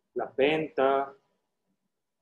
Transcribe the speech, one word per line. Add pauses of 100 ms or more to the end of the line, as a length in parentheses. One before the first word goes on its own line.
(140)
las
ventas, (1120)